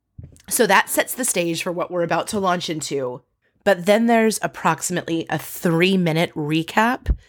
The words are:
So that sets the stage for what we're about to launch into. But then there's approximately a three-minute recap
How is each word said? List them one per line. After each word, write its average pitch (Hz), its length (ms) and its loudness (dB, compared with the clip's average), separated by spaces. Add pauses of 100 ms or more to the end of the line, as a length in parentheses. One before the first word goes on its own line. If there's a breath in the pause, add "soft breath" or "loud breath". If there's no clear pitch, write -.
(500)
So 226 160 2
that 190 240 4
sets - 240 -2
the 262 100 -4
stage 170 380 -2
for 185 80 -6
what 170 220 -6
we're 175 100 0
about 165 260 -2
to 214 120 -4
launch 180 280 0
into. 139 540 -6 (400)
But 180 240 2
then 220 200 4
there's 226 360 4
approximately 165 880 -2
a 160 80 -2
three-minute 170 960 0
recap 160 840 0 (120)